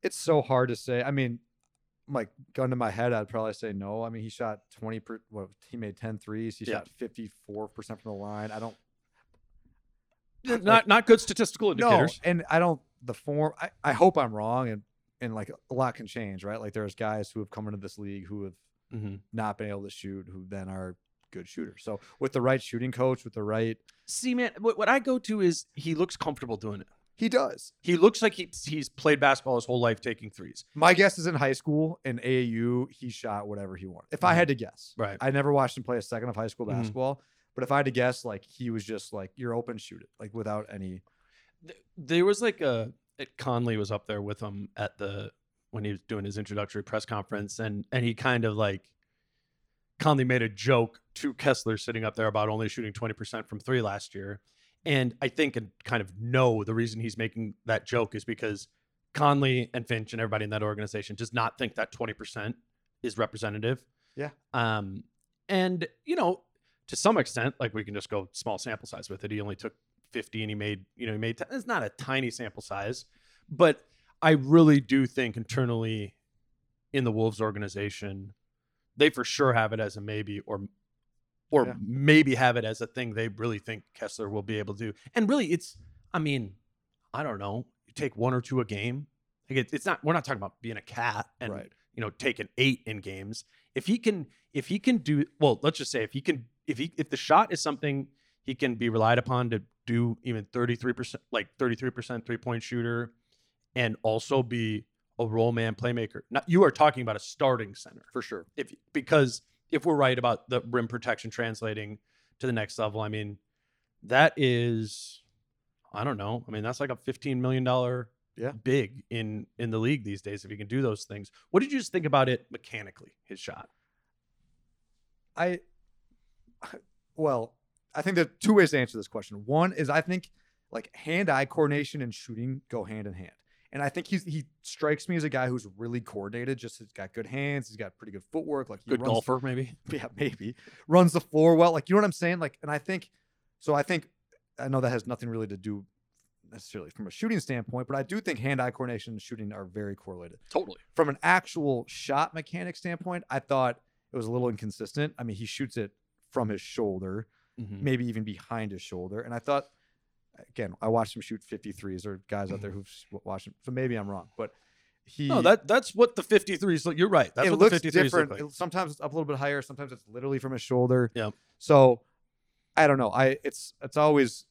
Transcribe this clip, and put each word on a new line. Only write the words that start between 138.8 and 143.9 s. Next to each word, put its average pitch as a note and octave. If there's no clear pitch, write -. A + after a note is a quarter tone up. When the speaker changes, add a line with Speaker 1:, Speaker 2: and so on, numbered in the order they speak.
Speaker 1:
he A2+
Speaker 2:
Good B2
Speaker 1:
runs A#2+
Speaker 2:
golfer, B2
maybe? B2+
Speaker 1:
<laughs> -
Yeah, C#3+
maybe. B2+
Runs F3
the F3
floor D#3+
well. E3+
Like, D#3
you F3+
know G#3
what G#3
I'm F3+
saying? F3
Like, D#3
and D3
I D3+
think, F#3+
so D3+
I C#3+
think, E3+